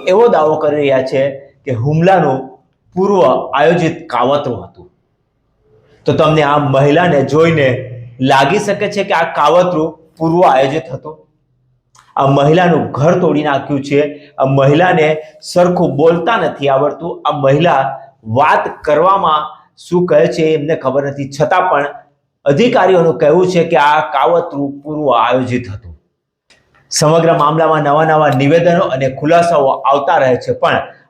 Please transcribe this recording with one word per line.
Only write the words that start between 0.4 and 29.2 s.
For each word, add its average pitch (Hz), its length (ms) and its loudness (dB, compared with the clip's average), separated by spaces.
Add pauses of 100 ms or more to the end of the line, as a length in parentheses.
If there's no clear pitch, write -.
કરી 151 200 -2
રહ્યા 135 260 0
છે 135 280 -2 (360)
કે 135 80 -4
હુમલાનું 147 760 0 (440)
પૂર્વ 190 280 2 (300)
આયોજિત 151 560 -2
કાવતરું 123 540 -2
હતું. - 280 -20 (1120)
તો - 80 0
તમને 156 280 2
આ 143 160 2
મહિલાને 143 680 2
જોઈને 147 680 0 (300)
લાગી 139 380 2
શકે 202 320 -4
છે 196 120 -4
કે 190 100 -4
આ 165 200 -2
કાવતરું 165 640 0 (180)
પૂર્વ 165 260 0
આયોજિત 139 400 2 (100)
હતું? 151 240 -14 (960)
આ 139 120 2
મહિલાનું 147 640 2
ઘર 170 280 0
તોડી 151 240 0
નાખ્યું 139 380 -4
છે, 143 580 -4
આ 135 60 2
મહિલાને 151 720 2 (240)
સરખું 175 540 0
બોલતા 170 420 2
નથી 143 300 -4
આવડતું, 147 580 -2
આ 147 60 0
મહિલા 143 680 0 (260)
વાત 147 580 -2
કરવામાં 156 600 0 (320)
શું 175 280 -2
કહે 165 220 2
છે 165 160 -2
એમને 156 320 -2
ખબર 139 320 -4
નથી, 139 240 -10 (100)
છતાં 165 280 0
પણ 143 160 0 (600)
અધિકારીઓનું 175 760 2
કહેવું 165 280 2
છે 175 160 0
કે 170 120 -2
આ 151 360 2
કાવતરું 143 680 -2
પૂર્વ 151 280 -4
આયોજિત 120 600 -2
હતું. 87 320 -18 (880)
સમગ્ર 165 480 2
મામલામાં 156 460 0
નવા 147 220 2
નવા 156 240 2
નિવેદનો 165 540 2
અને 135 260 -2
ખુલાસાઓ 165 580 0